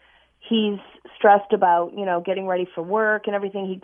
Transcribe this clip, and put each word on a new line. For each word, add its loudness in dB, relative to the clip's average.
he's -2
stressed 4
about, 2
you -6
know, -2
getting -6
ready -2
for -10
work -2
and -4
everything. -6
He -10